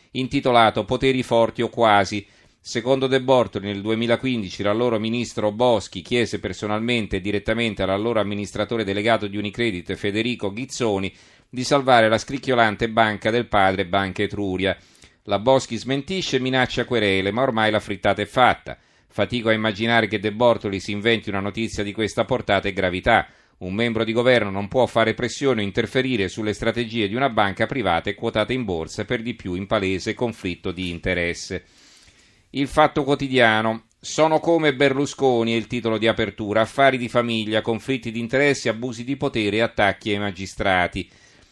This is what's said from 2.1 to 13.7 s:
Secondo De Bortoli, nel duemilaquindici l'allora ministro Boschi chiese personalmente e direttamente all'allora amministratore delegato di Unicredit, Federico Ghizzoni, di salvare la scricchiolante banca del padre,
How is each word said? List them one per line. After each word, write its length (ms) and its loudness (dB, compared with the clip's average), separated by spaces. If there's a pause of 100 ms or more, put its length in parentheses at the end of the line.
Secondo 480 0
De 140 2
Bortoli, 460 2
nel 120 -4
duemilaquindici 840 -2
l'allora 340 0
ministro 560 -2
Boschi 480 2
chiese 400 0
personalmente 760 -2
e 60 -2
direttamente 600 -2
all'allora 360 0
amministratore 640 -4
delegato 440 0
di 100 -6
Unicredit, 580 -4
Federico 560 -2
Ghizzoni, 640 -2 (320)
di 160 -6
salvare 460 4
la 80 2
scricchiolante 720 0
banca 420 0
del 160 0
padre, 380 2